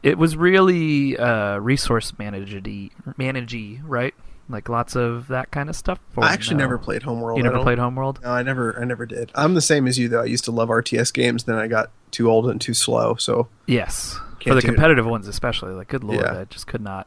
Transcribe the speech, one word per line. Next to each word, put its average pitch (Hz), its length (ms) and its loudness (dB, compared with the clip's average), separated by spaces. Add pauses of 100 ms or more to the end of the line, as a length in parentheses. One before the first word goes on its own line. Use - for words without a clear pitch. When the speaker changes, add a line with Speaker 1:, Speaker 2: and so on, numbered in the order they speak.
Speaker 1:
It 143 120 6
was 160 200 4
really, 160 800 4
uh, 107 400 0
resource 117 580 0
managedy, 101 760 -10 (260)
managey, 120 640 -6
right? 131 300 -2 (340)
Like, 110 200 -8
lots 120 260 -2
of 120 340 -2
that 127 220 -4
kind 143 200 -4
of 165 40 -8
stuff. 180 240 -4 (160)
Or - 80 0
Speaker 2:
I 156 120 4
actually 202 240 -2
Speaker 1:
no? 139 60 2
Speaker 2:
never 127 140 -2
played 107 240 -4
Homeworld. 117 360 -4
Speaker 1:
You 127 40 2
Speaker 2:
I 120 40 2
Speaker 1:
never 123 100 2
Speaker 2:
don't 123 80 2
Speaker 1:
played 120 140 4
Homeworld? 131 440 -2
Speaker 2:
No, 123 80 -6
I 123 140 0
never, 127 360 -2
I 120 40 -2
never 120 220 -4
did. 113 280 -8
I'm 156 200 4
the 160 80 4
same 143 260 4
as 127 100 2
you, 120 100 2
though. 117 120 2
I 120 60 0
used 117 180 -2
to 117 80 -4
love 117 180 2
R 113 120 2
T - 160 -2
S 120 120 2
games, 123 340 0
then 113 120 0
I 110 100 -2
got 113 240 0 (220)
too 117 180 2
old 113 180 4
and 113 120 -2
too 120 140 -4
slow, 117 420 0
so 117 320 -2 (180)
Speaker 1:
Yes. - 540 -2 (200)
Speaker 2:
can't 123 120 0
Speaker 1:
For - 40 8
the 127 40 8
Speaker 2:
do 117 80 0
it. 117 60 2
Speaker 1:
competitive 143 320 6
ones 113 200 -4
especially, 101 460 -4
like, 92 160 -12
good 131 160 -4
lord, 107 160 -2
Speaker 2:
Yeah. - 200 -2
Speaker 1:
I 98 40 -8
just - 220 -16
could 117 160 -6
not. 95 240 -10